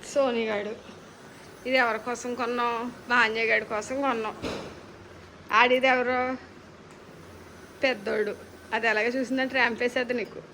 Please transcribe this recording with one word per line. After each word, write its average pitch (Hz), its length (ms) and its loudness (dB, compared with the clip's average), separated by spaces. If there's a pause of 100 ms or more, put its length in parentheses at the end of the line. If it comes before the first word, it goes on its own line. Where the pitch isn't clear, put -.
సోనిగాడు. 226 640 0 (920)
ఇది 262 100 2
ఎవరి 233 220 2
కోసం 247 360 -6
కొన్నాం? 240 400 -2 (340)
మా 240 80 2
అన్నయ్య 226 300 2
గారి 220 180 2
కోసం 214 380 -4
కొన్నాం. 226 340 -2 (1160)
ఆడిది 247 340 6
ఎవరు? 254 340 2 (1600)
పెద్దోడు. 214 520 0 (380)
అది 220 140 0
ఎలాగ 214 220 2
చూసిందంటే 262 460 -2
ర్యాంప్ 240 280 2
వేసేది 247 320 -2
నీకు. - 260 -6 (140)